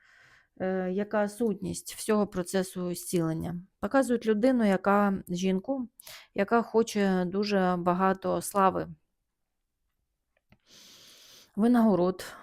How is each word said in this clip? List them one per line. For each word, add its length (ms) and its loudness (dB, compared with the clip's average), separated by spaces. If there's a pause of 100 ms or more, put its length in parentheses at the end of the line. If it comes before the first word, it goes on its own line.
(600)
е, 320 -2
яка 380 -2
сутність 640 -6
всього 320 0
процесу 680 -4
зцілення. 600 -4 (240)
Показують 460 0
людину, 420 2
яка, 600 2
жінку, 600 -2 (460)
яка 260 2
хоче 640 0
дуже 520 0
багато 640 0
слави, 460 0 (2750)
винагород 720 4 (180)